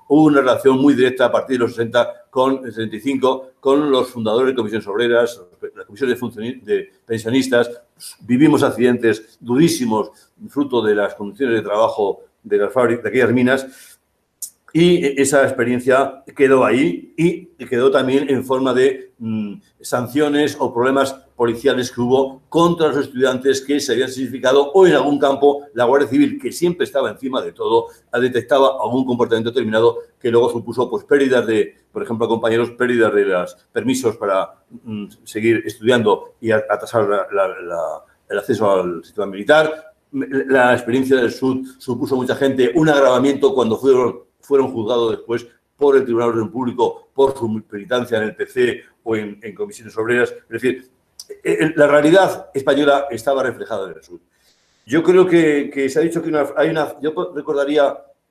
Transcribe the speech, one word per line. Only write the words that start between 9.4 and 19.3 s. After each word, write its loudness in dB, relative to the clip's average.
fruto -2
de 2
las -2
condiciones -4
de -2
trabajo -2
de -2
las 0
fábricas, 0
de -2
aquellas 2
minas, -2
y 2
esa 2
experiencia -2
quedó 4
ahí -2
y -2
quedó 2
también 2
en 0
forma -2
de, 0
mm, -6